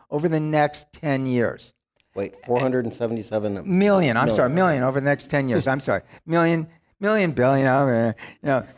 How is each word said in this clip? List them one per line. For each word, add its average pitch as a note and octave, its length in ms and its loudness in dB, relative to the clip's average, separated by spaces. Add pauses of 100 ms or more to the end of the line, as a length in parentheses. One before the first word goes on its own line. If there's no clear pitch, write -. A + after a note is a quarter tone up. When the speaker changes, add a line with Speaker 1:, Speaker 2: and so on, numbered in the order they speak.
(100)
Speaker 1:
over D3+ 180 0
the D#3 120 0
next D3+ 520 0
ten C3+ 340 -4
years. A#2+ 480 -2 (400)
Speaker 2:
Wait, G2 200 -6 (100)
four B2 160 0
hundred B2+ 320 0
seventy-seven A2 640 -4
million? F3 240 -2
Speaker 1:
Million, F#3+ 400 4
I'm C3+ 80 2
Speaker 2:
Million. A2+ 100 0
Speaker 1:
sorry, B2+ 140 2
million E3 320 2
over C3+ 180 0
the C3+ 60 -2
next C#3+ 220 0
ten C#3 200 -2
years. A2+ 180 0
I'm C3+ 140 0
sorry, G2+ 220 -2 (240)
million, E3 420 0 (320)
million G3 320 0
billion, C3+ 340 2
uh, B2+ 460 2 (300)
you - 40 -12
know, B2+ 200 0 (100)